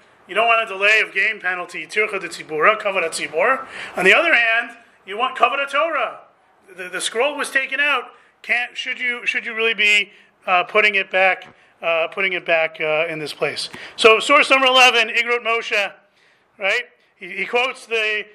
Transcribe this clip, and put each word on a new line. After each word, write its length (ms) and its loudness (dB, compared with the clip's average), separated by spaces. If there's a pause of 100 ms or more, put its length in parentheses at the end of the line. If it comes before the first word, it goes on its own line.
(260)
you 80 -10
don't 140 2
want 200 2
a 40 -10
delay 280 2
of 140 -4
game 240 -2
penalty, 480 -8
tircha 340 -4
de 80 -10
tzibura, 520 0
kavod 240 -2
hatzibur. 640 -2 (300)
On 80 0
the 80 8
other 220 4
hand, 420 0 (300)
you 120 -12
want 180 -2
Kavod 340 0
Torah. 500 -2 (560)
The, 120 -12
the 120 -8
scroll 360 -2
was 140 -6
taken 300 -2
out. 240 0 (380)
Can't, 340 -4
should 220 -8
you, 280 -4
should 180 -2
you 100 -10
really 200 0
be, 380 2 (340)
uh, 180 2
putting 300 2
it 160 -2
back, 440 0 (280)
uh, 260 -2
putting 240 -4
it 140 -6
back, 340 0
uh, 280 0
in 100 -8
this 140 -8
place? 360 -6 (280)
So 240 6
source 300 4
number 160 4
eleven, 420 6
Igrot 360 -2
Moshe, 480 -2 (640)
right? 240 -2 (340)
He, 200 -14
he 100 -4
quotes 400 -2
the, 380 -4 (100)